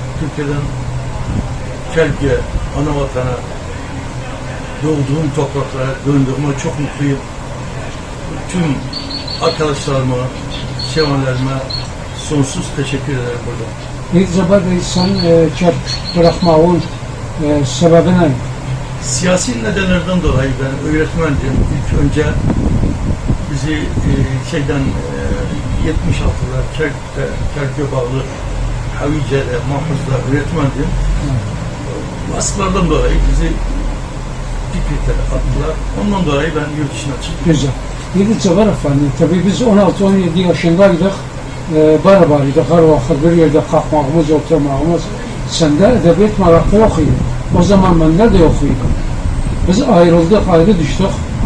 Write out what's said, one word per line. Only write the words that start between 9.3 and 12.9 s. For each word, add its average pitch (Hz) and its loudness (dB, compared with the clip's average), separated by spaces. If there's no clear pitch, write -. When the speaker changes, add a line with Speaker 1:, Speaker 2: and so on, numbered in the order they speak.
Speaker 1:
arkadaşlarıma, 139 -2
sevenlerime 135 0
sonsuz 147 -2
teşekkür 135 -4